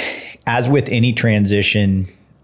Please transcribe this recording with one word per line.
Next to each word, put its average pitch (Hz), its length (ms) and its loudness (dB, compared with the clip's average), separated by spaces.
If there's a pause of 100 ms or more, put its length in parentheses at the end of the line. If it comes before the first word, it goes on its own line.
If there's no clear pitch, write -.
(460)
As 120 220 0
with 143 220 2
any 120 220 2
transition, 101 920 0 (380)